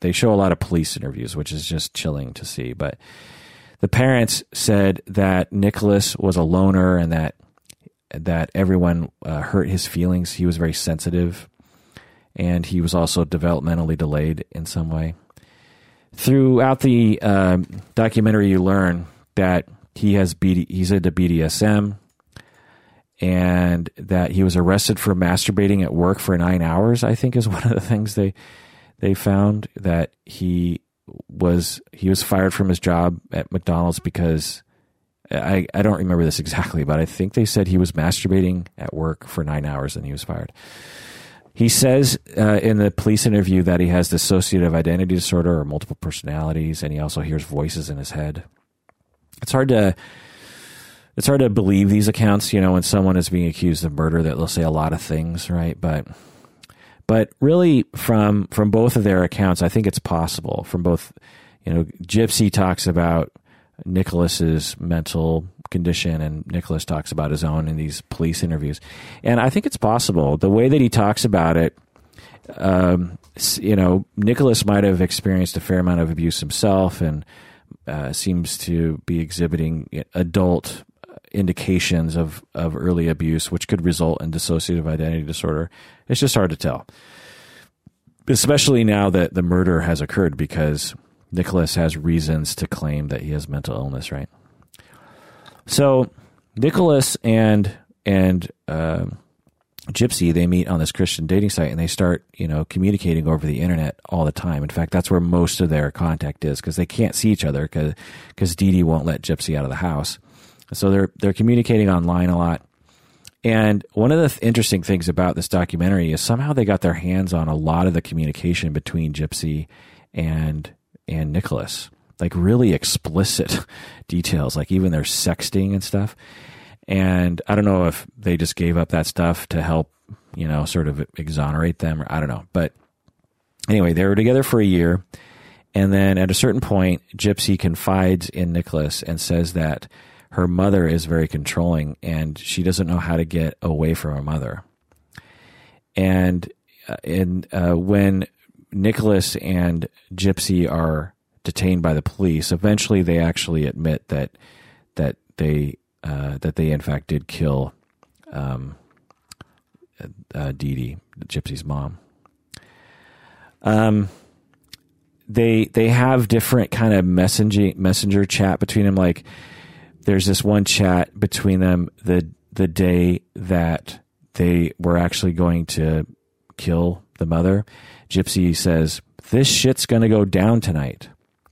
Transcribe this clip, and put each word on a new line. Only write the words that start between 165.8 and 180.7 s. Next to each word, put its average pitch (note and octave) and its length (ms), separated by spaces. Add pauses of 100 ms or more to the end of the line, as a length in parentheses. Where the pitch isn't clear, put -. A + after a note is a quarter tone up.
have B2 400
different A2+ 420
kind A2 220
of F#2+ 100
messaging, G2 720
messenger G2 480
chat F#2+ 380
between G2+ 240
them. G2 100
Like, F2+ 300 (800)
there's F#2+ 220
this F#2+ 180
one G#2 220
chat F2+ 540
between F#2+ 400
them F2+ 280 (160)
the, F2+ 240 (240)
the F#2+ 160
day F2+ 540 (140)
that F2 640 (340)
they F2 460
were F2 180
actually F2 360
going E2+ 340
to D#2 400 (500)
kill F2 460 (160)
the E2+ 80
mother. F2+ 380 (440)
Gypsy F2+ 460
says, D#2+ 480 (260)
"This C3 180
shit's - 380
gonna A2+ 240
go G#2+ 160
down G2 340
tonight." D2+ 500 (420)